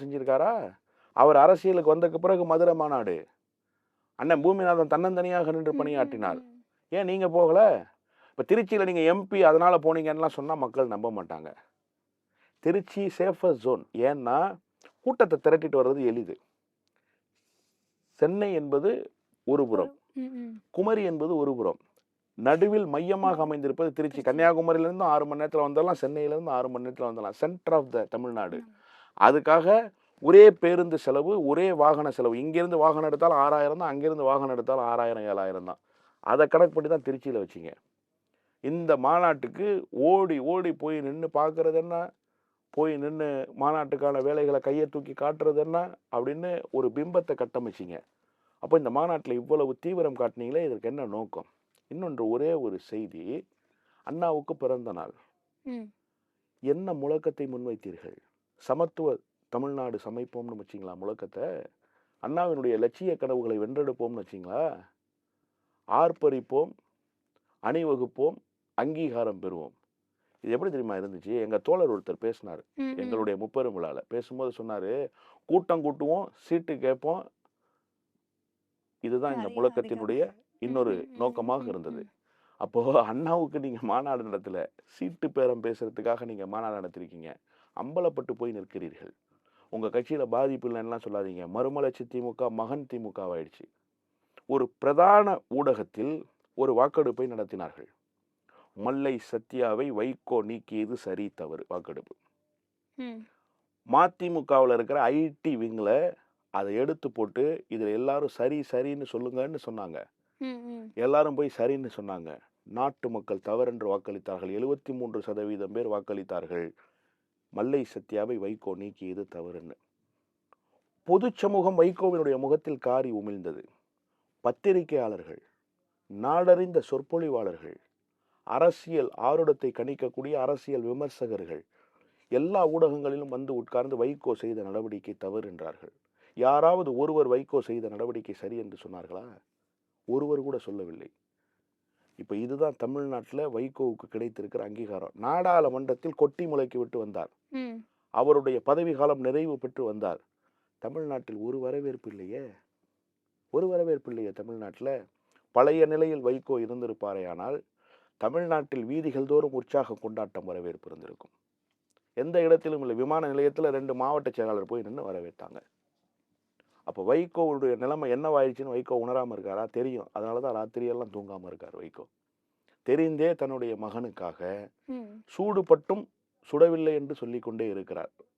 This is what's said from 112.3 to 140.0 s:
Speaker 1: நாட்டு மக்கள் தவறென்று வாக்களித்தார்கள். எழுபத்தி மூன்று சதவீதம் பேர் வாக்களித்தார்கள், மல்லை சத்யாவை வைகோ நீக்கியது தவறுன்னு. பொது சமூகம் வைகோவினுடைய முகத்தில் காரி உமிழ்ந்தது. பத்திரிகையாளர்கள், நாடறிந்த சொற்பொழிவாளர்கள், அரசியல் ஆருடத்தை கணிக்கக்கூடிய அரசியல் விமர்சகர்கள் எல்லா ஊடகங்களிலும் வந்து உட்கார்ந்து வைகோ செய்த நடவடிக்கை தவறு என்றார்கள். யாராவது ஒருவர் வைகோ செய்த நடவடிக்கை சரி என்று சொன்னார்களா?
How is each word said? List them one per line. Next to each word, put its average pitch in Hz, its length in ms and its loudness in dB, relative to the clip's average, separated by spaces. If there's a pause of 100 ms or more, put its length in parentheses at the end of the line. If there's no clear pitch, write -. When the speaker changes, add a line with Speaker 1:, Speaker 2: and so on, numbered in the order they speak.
Speaker 1:
நாட்டு 127 460 -6
மக்கள் 104 320 -8
தவறென்று 110 560 -2
வாக்களித்தார்கள். 95 560 -8
எழுபத்தி 131 440 -4
மூன்று 117 260 -8
சதவீதம் 104 500 -6
பேர் 117 160 -4
வாக்களித்தார்கள், 95 840 -6 (760)
மல்லை 127 460 -2
சத்யாவை 107 440 -6
வைகோ 101 380 -8
நீக்கியது 95 580 -12
தவறுன்னு. 85 420 -14 (1300)
பொது 190 320 2
சமூகம் 190 440 0
வைகோவினுடைய 170 600 2
முகத்தில் 139 400 -2
காரி 127 340 0
உமிழ்ந்தது. 101 520 -8 (760)
பத்திரிகையாளர்கள், 123 1000 -2 (800)
நாடறிந்த 175 680 4
சொற்பொழிவாளர்கள், 123 880 -4 (640)
அரசியல் 156 720 0
ஆருடத்தை 139 560 2
கணிக்கக்கூடிய 131 640 -6
அரசியல் 135 480 -4
விமர்சகர்கள் 113 840 -8 (640)
எல்லா 170 400 2
ஊடகங்களிலும் 147 600 0
வந்து 131 260 -6
உட்கார்ந்து 123 500 -2
வைகோ 139 280 -2
செய்த 113 300 -6
நடவடிக்கை 104 560 -8
தவறு 104 300 -8
என்றார்கள். 82 440 -14 (420)
யாராவது 147 600 4
ஒருவர் 151 320 2
வைகோ 135 300 0
செய்த 117 300 -6
நடவடிக்கை 107 460 -8
சரி 104 220 -12
என்று 104 200 -12 (120)
சொன்னார்களா? 90 360 -14 (800)